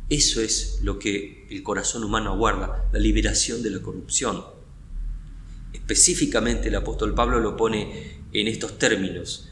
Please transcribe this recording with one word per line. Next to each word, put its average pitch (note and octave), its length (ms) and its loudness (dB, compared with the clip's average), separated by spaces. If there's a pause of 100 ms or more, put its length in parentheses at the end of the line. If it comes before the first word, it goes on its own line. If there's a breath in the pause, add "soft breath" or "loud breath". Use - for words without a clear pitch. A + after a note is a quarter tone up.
Eso C#3 320 4
es - 420 0
lo G2 160 0
que - 500 -4
el G2 140 -10
corazón G#2 400 -2
humano G#2+ 300 0
aguarda, G2+ 580 2
la A2+ 80 2
liberación A2 640 2
de A2 60 0
la F#2+ 120 -4
corrupción. G#2 600 -2 (1300 loud breath)
Específicamente A#2+ 960 2
el G#2 80 2
apóstol G#2+ 400 0
Pablo A#2+ 240 4
lo G#2+ 160 2
pone - 640 -2 (120)
en G#2+ 160 2
estos - 280 -4
términos. F#2+ 760 0